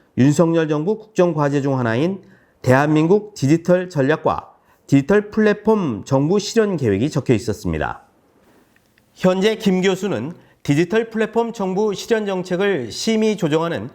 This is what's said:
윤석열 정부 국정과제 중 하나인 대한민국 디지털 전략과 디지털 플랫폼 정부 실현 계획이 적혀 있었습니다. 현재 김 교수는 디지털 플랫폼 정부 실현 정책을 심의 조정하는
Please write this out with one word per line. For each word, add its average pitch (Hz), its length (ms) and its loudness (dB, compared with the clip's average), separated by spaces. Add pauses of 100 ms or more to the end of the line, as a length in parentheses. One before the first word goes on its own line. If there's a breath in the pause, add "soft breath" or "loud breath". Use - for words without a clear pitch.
(180 soft breath)
윤석열 160 500 2
정부 156 300 -2
국정과제 151 640 0
중 135 180 0
하나인 131 460 -2 (360 soft breath)
대한민국 156 720 2
디지털 180 540 0
전략과 147 640 -2 (360 soft breath)
디지털 202 420 2
플랫폼 208 720 0
정부 147 360 0
실현 202 360 0
계획이 117 320 0
적혀 139 260 -2
있었습니다. 80 680 -4 (1120 soft breath)
현재 190 400 2
김 190 260 0
교수는 175 520 -2 (320 soft breath)
디지털 175 440 0
플랫폼 220 440 -2
정부 196 420 -2
실현 214 320 -2
정책을 180 640 -2
심의 220 460 0
조정하는 160 580 -2